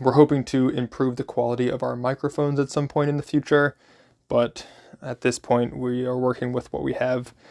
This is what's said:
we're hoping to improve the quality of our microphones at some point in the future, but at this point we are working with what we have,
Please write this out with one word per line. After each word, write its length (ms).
we're 120
hoping 320
to 260
improve 460
the 60
quality 460
of 140
our 140
microphones 640
at 120
some 180
point 220
in 80
the 40
future, 540
but 400
at 180
this 180
point 380
we 300
are 100
working 380
with 180
what 100
we 120
have, 400